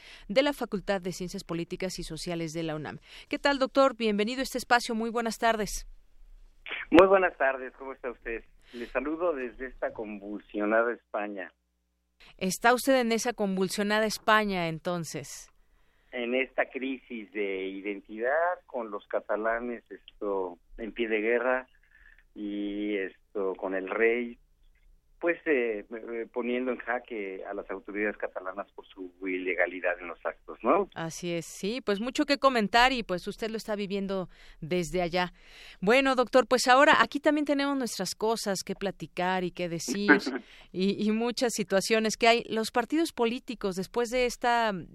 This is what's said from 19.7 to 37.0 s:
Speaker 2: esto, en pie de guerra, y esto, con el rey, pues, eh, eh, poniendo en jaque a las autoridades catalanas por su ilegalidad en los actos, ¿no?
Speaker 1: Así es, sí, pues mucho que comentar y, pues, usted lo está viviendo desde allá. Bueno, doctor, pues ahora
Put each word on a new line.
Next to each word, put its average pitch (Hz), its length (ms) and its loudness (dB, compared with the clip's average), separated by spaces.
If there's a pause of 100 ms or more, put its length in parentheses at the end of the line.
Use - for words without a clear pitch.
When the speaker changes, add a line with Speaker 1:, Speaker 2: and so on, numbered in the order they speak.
Speaker 2:
esto, 95 680 -6 (180)
en 110 160 -8
pie 117 160 -2
de 107 140 0
guerra, 120 440 0 (680)
y 104 600 -4
esto, 95 580 -6
con 95 220 -4
el 92 120 -4
rey, 117 520 0 (800)
pues, 170 260 0
eh, 120 440 0
eh, 113 400 -8
poniendo 123 400 -2
en 117 60 -4
jaque 104 680 -6
a 98 80 -8
las 101 160 -10
autoridades 101 480 -4
catalanas 95 540 -8
por - 140 -18
su 90 240 -14 (160)
ilegalidad 90 720 -2
en 87 100 -12
los 82 180 -12
actos, 80 360 -8
¿no? 175 320 2
Speaker 1:
Así 165 380 -6
es, 165 140 -4
sí, 226 340 -6
pues 202 180 -2
mucho 262 280 0
que 285 100 2
comentar 247 560 4
y, 240 120 -2
pues, 180 220 -4
usted 214 220 -6
lo 220 80 -6
está 214 180 -6
viviendo 196 540 -4 (320)
desde 175 400 -2
allá. 175 320 0 (480)
Bueno, 262 340 6
doctor, 247 320 6
pues 254 220 4
ahora 277 320 10